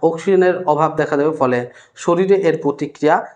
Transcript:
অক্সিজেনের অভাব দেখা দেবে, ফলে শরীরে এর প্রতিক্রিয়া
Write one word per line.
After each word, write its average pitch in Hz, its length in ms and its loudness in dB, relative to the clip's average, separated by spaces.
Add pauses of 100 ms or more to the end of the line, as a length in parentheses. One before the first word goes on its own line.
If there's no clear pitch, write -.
অক্সিজেনের 180 600 2
অভাব 151 320 0
দেখা 151 220 -2
দেবে, 156 200 0
ফলে 123 340 -2 (240)
শরীরে 190 400 0
এর 160 260 0
প্রতিক্রিয়া 147 640 -2 (100)